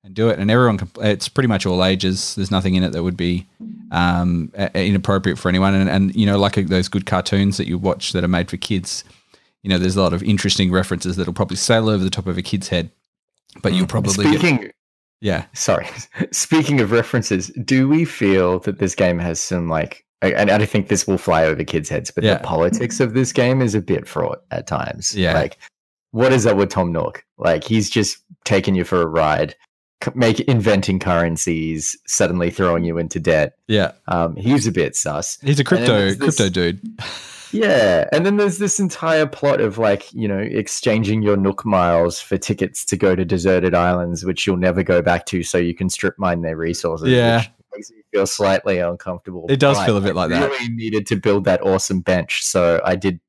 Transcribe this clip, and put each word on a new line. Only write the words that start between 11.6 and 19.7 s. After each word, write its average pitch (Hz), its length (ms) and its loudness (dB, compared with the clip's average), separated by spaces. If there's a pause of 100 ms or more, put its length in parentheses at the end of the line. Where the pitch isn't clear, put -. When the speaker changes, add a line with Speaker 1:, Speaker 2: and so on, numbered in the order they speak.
Speaker 1:
over 101 140 2
the 92 80 0
top 92 160 -6
of 87 100 -4
a 90 60 -4
kid's - 280 -4
head, 87 200 -2 (720)
but 90 100 0
you'll 92 140 0
Speaker 2:
Mm. - 40 -8
Speaker 1:
probably 101 340 0
get 156 160 4
Speaker 2:
Speaking 135 300 0 (500)
Speaker 1:
Yeah. 90 240 -2 (100)
Speaker 2:
Sorry. - 320 0 (240)
<laughs> - 220 -6
Speaking 147 480 0
of 104 100 0
references, 110 640 0 (120)
do 131 240 2
we 160 160 4
feel 92 560 2
that 101 200 -6
this 95 160 -2
game 90 240 2
has 85 180 -4
some, 87 300 -4
like, 80 320 -4 (220)